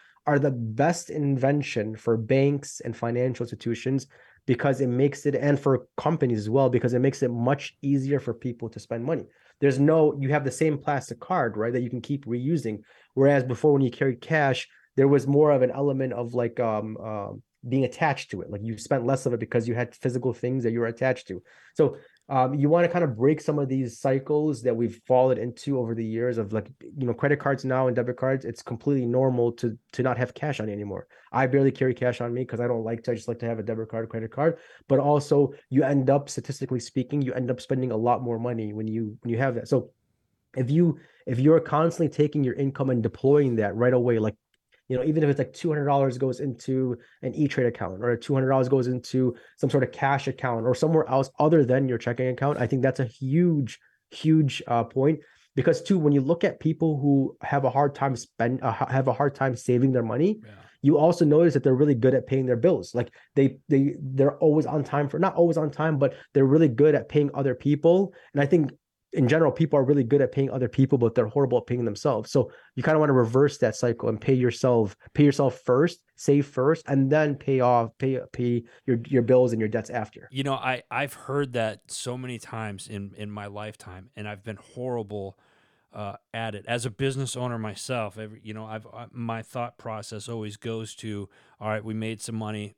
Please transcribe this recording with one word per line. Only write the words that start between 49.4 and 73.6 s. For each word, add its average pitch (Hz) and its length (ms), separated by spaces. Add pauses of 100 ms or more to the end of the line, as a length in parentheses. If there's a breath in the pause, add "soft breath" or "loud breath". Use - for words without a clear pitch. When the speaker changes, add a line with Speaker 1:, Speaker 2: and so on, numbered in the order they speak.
Speaker 1:
some 143 120
sort 135 140
of 120 80
cash 139 380
account 117 360
or 127 80
somewhere 160 360
else 135 200 (100)
other 156 260
than 127 240
your 120 80
checking 120 320
account, 135 280
I 123 100
think 127 160
that's 131 180
a 131 40
huge, 147 760 (300)
huge, 156 540
uh, 117 200
point. 147 340 (360 soft breath)
Because 147 260
too, 190 180
when 147 140
you 139 80
look 165 240
at - 160
people 156 400
who 139 400
have 139 240
a 127 40
hard 139 260
time 139 200
spend, 120 480
uh, 123 80
ha-, 113 140
have 131 240
a 123 40
hard 143 220
time 131 220
saving 127 340
their 123 120
money, 147 380
Speaker 2:
Yeah. - 100 (300 loud breath)
Speaker 1:
you 147 160
also 170 280
notice 151 300
that 131 80
they're 135 120
really 147 180
good 127 200
at 131 120
paying 135 200
their 127 100
bills. 117 400
Like, 120 180 (220 soft breath)
they, 139 220 (100)
they, 139 320
they're 135 380
always 156 280
on 147 200
time 143 240
for, 147 100
not 190 160
always 170 220
on 156 120
time, 151 300
but 135 140 (200 loud breath)
they're 135 120
really 151 240
good 143 260
at 117 140
paying 147 240
other 135 220
people. 165 580 (180 loud breath)
And 143 100
I 143 40
think 143 260 (420)
in 147 120
general, 151 280
people 151 260
are 135 60
really 143 180
good 139 180
at 127 120
paying 139 180
other 123 160
people, 135 300
but 117 180
they're 113 120
horrible 123 320
at 107 60
paying 123 200
themselves. 110 440
So 127 220 (240 loud breath)
you 127 80
kinda 156 160
wanna 147 140
reverse 131 460
that 110 140